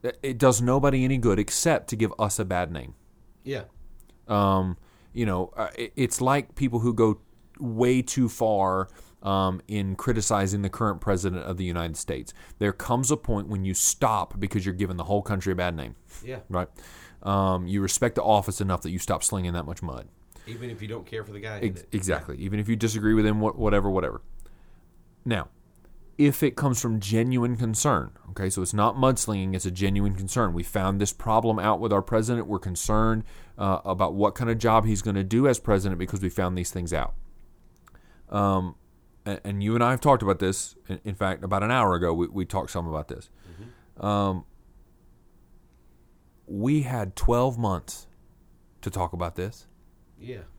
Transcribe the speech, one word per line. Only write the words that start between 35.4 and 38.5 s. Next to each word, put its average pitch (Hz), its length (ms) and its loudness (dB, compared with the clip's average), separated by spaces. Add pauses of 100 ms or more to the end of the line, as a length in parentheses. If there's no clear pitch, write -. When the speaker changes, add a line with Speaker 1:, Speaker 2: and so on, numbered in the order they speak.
Speaker 1:
as 127 120 4
president 95 400 0
because 92 220 -4
we 92 80 -2
found 90 280 -2
these 87 140 -4
things 87 200 -6
out. 76 220 -2 (1160)
Um, 98 460 0 (520)